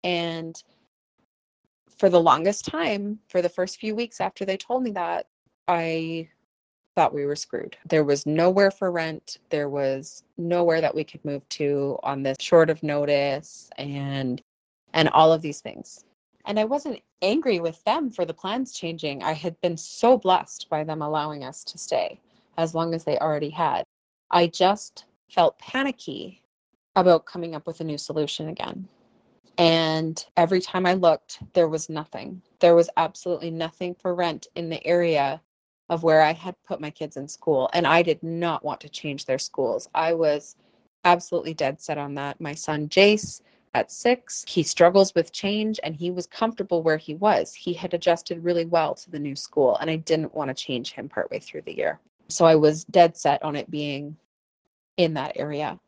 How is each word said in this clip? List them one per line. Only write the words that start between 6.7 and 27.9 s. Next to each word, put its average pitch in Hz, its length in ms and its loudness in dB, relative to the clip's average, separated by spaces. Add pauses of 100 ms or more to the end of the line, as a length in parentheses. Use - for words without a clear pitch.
thought 160 200 2
we 143 120 -4
were 147 100 -4
screwed. - 400 -10 (120)
There 156 160 4
was 143 200 2
nowhere 185 460 4
for 190 200 -4
rent. 160 480 -6 (120)
There 147 180 -2
was 139 540 -4 (160)
nowhere 170 420 2
that 156 140 0
we 156 100 -4
could - 200 -18
move 143 260 -8
to 143 520 -2
on 139 200 -4
this 135 180 -2
short 165 300 6
of 156 120 -4
notice 143 920 -2
and, 139 640 -6 (540)
and 156 160 4
all 160 220 6
of 160 100 2
these 147 180 -8
things. - 440 -18 (420)
And 208 140 -2
I 214 40 2
wasn't 277 380 -6 (180)
angry 220 380 0
with 165 260 -6
them 262 260 0
for 185 140 -4
the 160 80 -8
plans 233 400 -6
changing. 156 500 -8
I 143 100 -2
had 165 280 -8
been 170 160 -2
so 240 400 2
blessed - 540 0
by 151 140 -2
them 156 180 -6
allowing 151 400 -4
us 131 220 -14
to - 140 -16
stay - 420 -4 (360)
as 165 180 -2
long 165 200 -2
as 165 100 -8
they 151 140 0
already 151 320 -2
had. 151 320 -2 (480)
I 175 160 4
just - 580 0 (240)
felt 165 300 2
panicky - 840 -8 (520)
about 180 320 6
coming 170 280 -10
up 151 120 -12
with 165 140 -10
a 165 40 -4
new 151 140 -4